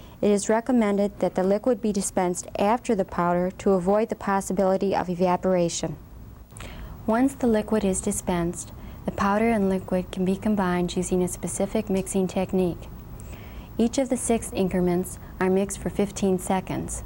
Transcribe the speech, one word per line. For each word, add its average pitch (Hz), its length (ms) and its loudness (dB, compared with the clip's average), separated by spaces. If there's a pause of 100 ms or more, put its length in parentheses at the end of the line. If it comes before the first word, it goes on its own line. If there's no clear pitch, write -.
(200)
It 202 100 4
is 202 180 2
recommended 214 720 2
that 180 160 0
the 185 80 2
liquid 202 400 2
be 214 100 2
dispensed 190 540 -2 (100)
after 233 380 2
the 190 100 2
powder 175 460 0
to - 220 2
avoid 196 380 2
the 214 40 -6
possibility 190 800 2
of - 140 -2
evaporation. 180 880 2 (1080)
Once 247 300 4
the - 140 0
liquid 214 340 2
is 190 180 2
dispensed, 175 720 -2 (360)
the - 60 -2
powder 208 360 2
and 208 200 4
liquid 185 440 0
can 185 120 -2
be 190 120 2
combined 180 600 0
using 180 240 0
a 180 80 2
specific 196 600 -2
mixing 190 380 0
technique. 185 600 -2 (880)
Each 233 200 2
of 254 100 2
the 254 80 0
six 226 360 -2
increments 180 680 0 (200)
are 185 80 2
mixed 190 300 0
for - 100 -4
fifteen 196 520 0
seconds. - 640 -4